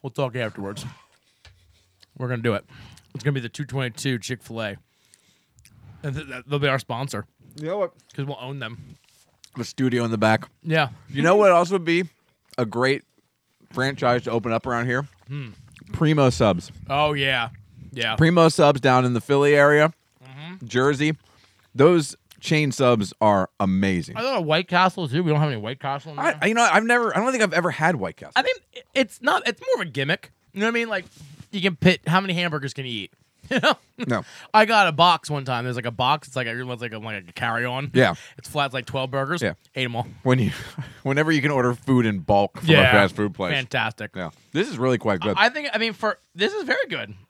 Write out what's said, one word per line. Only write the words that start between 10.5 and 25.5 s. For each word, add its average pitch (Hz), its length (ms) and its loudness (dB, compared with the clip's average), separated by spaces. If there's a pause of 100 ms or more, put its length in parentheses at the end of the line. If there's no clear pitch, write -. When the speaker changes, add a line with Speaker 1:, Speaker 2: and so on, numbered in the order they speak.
Speaker 1:
Yeah. 160 260 0 (200)
Speaker 2:
You 139 140 -4
know 175 140 4
what 208 160 6
else 175 180 4
would 185 140 -2
be 170 200 0 (540)
a 120 80 0
great 123 360 0 (720)
franchise 127 520 0
to 123 60 -6
open 117 220 -2
up 113 140 -2
around 120 200 -2
here? 127 200 -2 (220)
Speaker 1:
Hmm. 135 220 -12 (420)
Speaker 2:
Primo 151 380 4
Subs. 98 420 0 (180)
Speaker 1:
Oh, 147 220 0
yeah. 131 380 -2 (420)
Yeah. 113 240 -2
Speaker 2:
Primo 165 320 6
Subs 147 320 4
down 127 240 4
in 123 80 2
the 117 80 0
Philly 143 340 4
area, 147 380 6 (320)
Speaker 1:
Mm-hmm. 143 420 -18
Speaker 2:
Jersey. 139 500 2 (580)
Those 156 420 4 (240)
chain 151 320 0
subs 120 480 2
are 101 280 4 (120)
amazing. 95 560 0
Speaker 1:
I 214 60 -8
thought 262 160 -2
a 180 40 -2
White 160 260 0
Castle, 180 400 2
too. 147 140 -2
We 165 80 0
don't 151 100 2
have 151 100 0